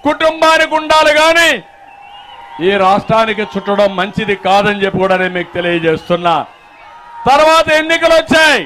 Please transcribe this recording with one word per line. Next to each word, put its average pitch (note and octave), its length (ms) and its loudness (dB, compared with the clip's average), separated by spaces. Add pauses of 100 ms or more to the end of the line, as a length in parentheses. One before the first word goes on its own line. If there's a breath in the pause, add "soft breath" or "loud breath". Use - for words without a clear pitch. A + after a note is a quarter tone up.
కుటుంబానికి D#4+ 720 0
ఉండాలి, D#4 420 2
కానీ E4 300 2 (1160)
ఈ - 20 2 (140)
రాష్ట్రానికి G#3+ 680 0
చుట్టడం G3+ 380 -2 (100)
మంచిది G3+ 360 -4 (120)
కాదని G3+ 340 0
చెప్పి F#3+ 200 -4
కూడా F#3 200 0
నేను F3+ 160 -4
మీకు F3 180 -8
తెలియజేస్తున్నా. E3+ 800 -2 (920)
తర్వాత D#4 380 4 (140)
ఎన్నికలు E4 400 0
వచ్చాయి. D#4 440 2